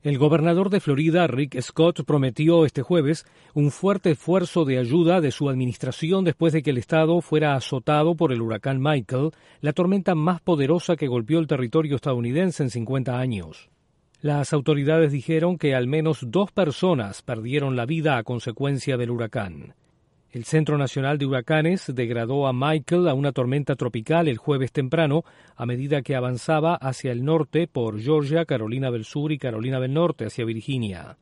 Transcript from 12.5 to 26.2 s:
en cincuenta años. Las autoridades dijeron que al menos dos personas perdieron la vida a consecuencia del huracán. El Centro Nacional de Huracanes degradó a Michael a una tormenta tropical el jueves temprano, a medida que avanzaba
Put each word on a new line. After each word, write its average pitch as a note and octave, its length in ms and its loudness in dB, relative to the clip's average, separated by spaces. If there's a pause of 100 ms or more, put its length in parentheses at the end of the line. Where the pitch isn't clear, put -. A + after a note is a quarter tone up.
en C3 80 0
cincuenta B2 480 -4
años. G2+ 520 -6 (500)
Las D3 320 0
autoridades D3+ 580 2
dijeron D#3+ 480 0
que C#3+ 160 0
al B2 140 0
menos D#3 400 0
dos F#3 240 0
personas D3+ 680 0
perdieron C3 520 -4
la A#2+ 100 -2
vida D3 340 0
a A2+ 40 -4
consecuencia C3 760 -4
del A#2+ 140 -2
huracán. G#2+ 640 -6 (560)
El A#2+ 140 -10
Centro D3+ 320 0
Nacional C#3+ 400 -2
de C#3+ 80 -2
Huracanes D#3 720 0
degradó A#2+ 520 -2
a C3 60 0
Michael D#3 560 0
a C3+ 60 2
una C#3 180 0
tormenta C3 440 -2
tropical D3 520 0
el A#2+ 80 -2
jueves C3+ 360 -2
temprano, D3+ 520 0 (320)
a A#2+ 80 -8
medida C3 380 -2
que C3+ 140 -4
avanzaba D3+ 580 0